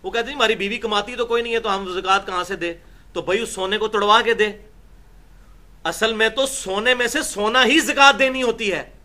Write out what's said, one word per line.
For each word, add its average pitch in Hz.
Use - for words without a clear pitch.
वो 185
कहते 233
हैं, 285
"हमारी 220
बीवी 202
कमाती 214
तो 233
कोई 233
नहीं 233
है, 226
तो 220
हम 190
ज़कात 190
कहां 180
से 185
दे?" 170
तो 175
भाई 190
उस 226
सोने 190
को 214
तोड़वा 208
के 226
दे। 208
असल 220
में 220
तो 262
सोने 220
में 240
से 285
सोना 226
ही 277
ज़कात 277
देनी 262
होती 226
है। 160